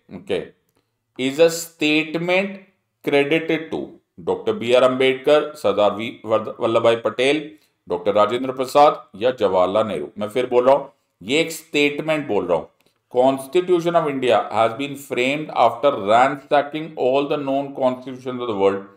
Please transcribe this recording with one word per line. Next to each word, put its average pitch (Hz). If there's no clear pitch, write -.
ओके। 87
Is 135
a 165
statement 165
credited 156
to 73
डॉक्टर 92
बी 117
आर 127
अम्बेडकर, 131
सरदार 101
वी-, 110
वर्द-, 110
वल्लभ 117
भाई 117
पटेल, 127
डॉक्टर 90
राजेंद्र 120
प्रसाद 143
या 113
जवाहरलाल 98
नेहरू। 76
मैं 104
फिर 123
बोल 120
रहा 135
हूं, -
ये 131
एक 160
स्टेटमेंट 147
बोल 98
रहा 85
हूं। -
Constitution 165
of 170
India 127
has 113
been 139
framed 135
after -
ransacking 143
all 139
the 147
known 135
constitutions 127
of 120
the 101
world। 98